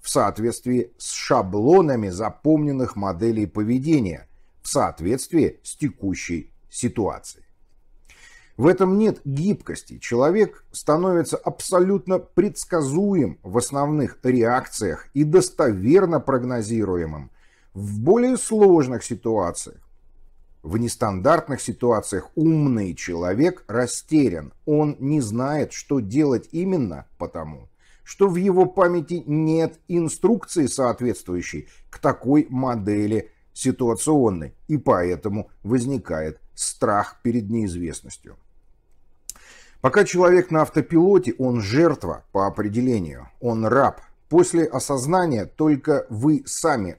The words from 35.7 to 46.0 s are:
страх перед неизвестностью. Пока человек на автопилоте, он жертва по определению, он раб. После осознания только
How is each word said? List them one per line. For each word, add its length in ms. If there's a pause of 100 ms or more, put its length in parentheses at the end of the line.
страх 680
перед 300
неизвестностью. 840 (1500)
Пока 220
человек 460
на 140
автопилоте, 760
он 240
жертва 680
по 160
определению, 800 (100)
он 280
раб. 340 (260)
После 380
осознания 800
только 640